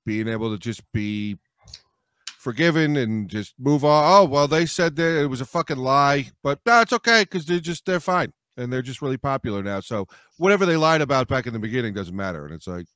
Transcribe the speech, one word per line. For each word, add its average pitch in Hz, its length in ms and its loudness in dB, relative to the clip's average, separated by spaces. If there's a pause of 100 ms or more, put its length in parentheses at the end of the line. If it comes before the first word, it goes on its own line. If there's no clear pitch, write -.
being 110 240 -4
able 113 220 -4
to 107 60 -6
just 110 240 -10 (120)
be 104 440 -6 (880)
forgiven 151 720 0
and 110 340 -2
just 104 300 -8
move 139 240 2
on. 151 220 4
"Oh, 190 200 8
well, 143 220 2
they 160 180 2
said 165 300 -2
that 165 260 0
it 147 60 0
was 131 140 -6
a 131 40 -6
fucking 165 320 -4
lie, 139 540 2 (120)
but 139 220 -2
no, 233 160 6
it's 233 120 0
okay 226 320 4
'cause 170 200 -8
they're 175 140 -2
just, 165 260 -8
they're 185 140 -2
fine. 180 320 -2 (240)
And 123 180 -8
they're 131 80 -2
just 127 220 -12
really 135 140 -4
popular 120 440 -4
now. 98 200 -6
So 101 260 -6 (300)
whatever 190 280 4
they 170 120 2
lied 156 240 4
about 131 260 0
back 131 180 -4
in 123 80 -6
the 113 60 -6
beginning 110 340 -4
doesn't 95 220 -8
matter." 90 300 -6
And 76 100 -14
it's 80 120 -18
like, 87 280 -10